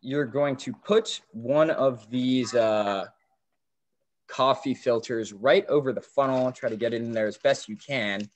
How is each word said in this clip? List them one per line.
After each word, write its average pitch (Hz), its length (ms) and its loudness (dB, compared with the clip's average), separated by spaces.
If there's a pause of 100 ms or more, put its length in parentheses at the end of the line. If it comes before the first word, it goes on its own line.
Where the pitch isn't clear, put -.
You're 139 240 -2
going 139 320 0
to 127 160 -8
put - 480 0 (100)
one 139 400 2
of 123 380 0
these, 127 440 0
uh, 107 540 2 (1200)
coffee 131 460 0
filters 113 600 -2
right 135 340 4
over 135 260 0
the 104 80 -4
funnel. 131 500 0
Try 123 180 -6
to 113 60 -4
get 117 180 -2
it 117 80 -2
in 117 100 -6
there 110 160 -2
as 104 100 -4
best - 320 0
you 107 60 -8
can. 104 600 -4